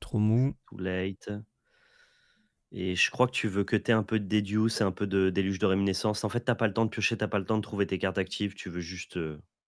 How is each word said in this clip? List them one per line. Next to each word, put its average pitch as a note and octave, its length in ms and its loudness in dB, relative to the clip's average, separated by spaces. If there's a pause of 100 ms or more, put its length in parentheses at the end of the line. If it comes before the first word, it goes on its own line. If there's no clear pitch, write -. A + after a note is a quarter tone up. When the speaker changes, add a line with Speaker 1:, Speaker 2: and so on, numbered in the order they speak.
Speaker 1:
trop - 180 -4
mou. A2+ 360 4 (140)
Speaker 2:
Too - 100 -12
late. F#2+ 520 -4 (1400)
Et F#2 260 -2
je - 140 2
crois - 160 4
que - 60 -10
tu - 160 -2
veux G2 160 0
que A#2 120 2
t'aies A2+ 160 2
un A2 100 4
peu A2 160 0
de G2+ 80 -2
Deduce, G#2+ 540 2
un G2 120 2
peu G#2 140 -2
de F#2+ 240 2
Déluge F#2+ 280 0
de G#2 80 2
Réminiscence. G2 580 2
En G#2+ 40 -2
fait, A#2 120 -2
t'as A#2+ 140 0
pas A2 140 2
le G2 60 -4
temps A2+ 100 2
de G#2+ 60 0
piocher, - 280 -2
t'as G#2 100 0
pas G#2 100 0
le F#2+ 60 0
temps A2 120 0
de G#2+ 60 2
trouver G2+ 240 0
tes F#2 120 -2
cartes F#2+ 200 0
actives. G2 360 -2
Tu - 160 -10
veux F2 100 -4
juste, F2+ 360 -10
euh, D#2 260 -4 (260)